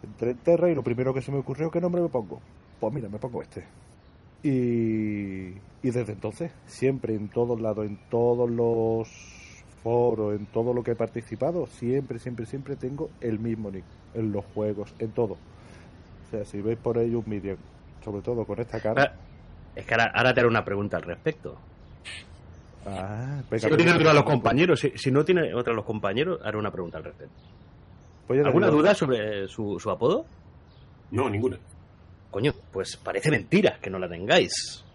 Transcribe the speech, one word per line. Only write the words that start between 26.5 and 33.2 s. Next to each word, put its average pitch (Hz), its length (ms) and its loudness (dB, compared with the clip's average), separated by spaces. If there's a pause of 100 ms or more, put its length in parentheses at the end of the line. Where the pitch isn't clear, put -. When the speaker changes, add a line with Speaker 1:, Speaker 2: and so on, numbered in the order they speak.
Speaker 2:
una 104 140 -2
pregunta 82 260 -8
al 78 60 -12
respecto. 73 320 -16 (920)
Speaker 1:
Pues 127 120 2
ya 147 60 4
te 143 40 4
Speaker 2:
¿Alguna 175 200 6
Speaker 1:
digo. 151 120 6
Speaker 2:
duda 190 160 6
sobre 107 520 0
su, 101 320 -6
su 107 120 -4
apodo? 156 340 2 (840)
Speaker 3:
No, 123 180 0
ninguna. 107 300 -2 (720)
Speaker 2:
Coño, 123 220 0 (180)
pues - 260 -6
parece 98 320 -2